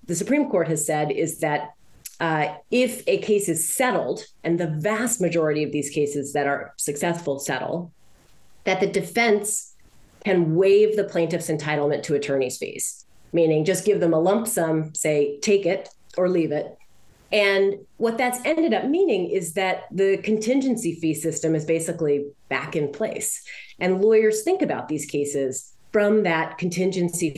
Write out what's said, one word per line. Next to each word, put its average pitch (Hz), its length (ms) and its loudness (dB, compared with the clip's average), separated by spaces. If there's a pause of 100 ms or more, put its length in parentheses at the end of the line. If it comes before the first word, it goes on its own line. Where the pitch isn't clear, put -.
the 175 100 -4
Supreme 254 340 0
Court 165 200 0
has 156 160 -2
said 151 260 0
is 156 280 -4
that, 147 340 -2 (480)
uh, 156 320 0 (180)
if 247 340 0
a 190 120 2
case 196 320 0
is - 180 -2
settled, 175 560 0 (220)
and 170 120 2
the 175 100 -2
vast 208 520 -2
majority 156 440 0
of 139 100 -4
these 147 160 -4
cases 143 440 -2
that 143 140 0
are - 300 -4
successful 156 600 -4
settle, 160 540 -6 (720)
that 190 160 0
the 202 80 2
defense 208 840 -2 (500)
can 175 320 2
waive 196 400 6
the 202 80 2
plaintiff's 165 460 -2
entitlement 147 540 0
to 156 120 0
attorney's 135 420 -2
fees, - 480 -10 (280)
meaning 160 320 4
just 180 180 0
give 208 160 4
them 170 140 4
a 160 60 4
lump 202 280 2
sum, 160 460 0
say, 147 460 0
"Take 196 260 2
it 185 240 -2 (280)
or 180 120 2
leave 165 220 2
it." - 260 -4 (540)
And 196 480 4 (180)
what 226 200 0
that's 247 280 0
ended 320 280 2
up 185 120 0
meaning 277 440 2
is 180 240 -2
that 190 380 -2
the 196 260 2
contingency 220 800 0
fee 156 200 0
system 160 400 0
is 151 100 -2
basically 160 600 0 (200)
back 143 280 -4
in 147 160 0
place. - 520 -6 (360)
And 185 220 0
lawyers 220 420 4
think 370 180 0
about 160 260 -2
these 151 200 -6
cases 143 680 -4 (180)
from 208 320 4
that 165 360 -2
contingency 175 800 -2